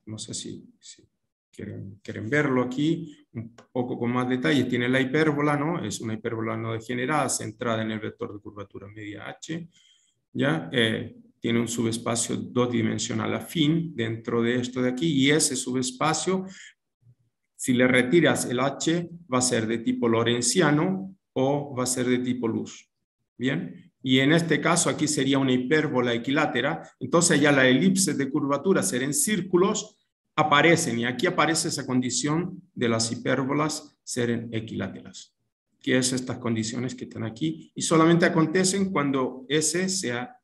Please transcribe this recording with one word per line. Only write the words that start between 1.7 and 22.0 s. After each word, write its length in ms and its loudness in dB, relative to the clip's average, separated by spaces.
quieren 260 -8
verlo 340 2
aquí, 720 -2
un 220 -12
poco 440 -6
con 140 -2
más 160 0
detalle. 360 2
Tiene 240 0
la 120 2
hipérbola, 560 0
¿no? 280 -4
Es 160 -6
una 140 -4
hipérbola 420 -6
no 160 -6
degenerada, 560 -2
centrada 540 -4
en 80 -4
el 100 -6
vector 320 -10
de 80 -14
curvatura 460 -16
media 420 -14
H, 400 -12
¿ya? 400 -2
Eh, 440 -2
tiene 200 0
un 80 -2
subespacio 680 -4
dos 340 -2
dimensional 640 -2
afín 600 0
dentro 480 -2
de 140 2
esto 260 -4
de 80 2
aquí, 160 -4
y 240 4
ese 260 2
subespacio, 920 -2
si 160 -2
le 160 6
retiras 600 4
el 100 0
H, 500 -2
va 60 2
a 40 2
ser 240 2
de 120 -2
tipo 300 0
lorenciano 1080 2
o 420 0
va 100 -2
a 20 -2
ser 200 -2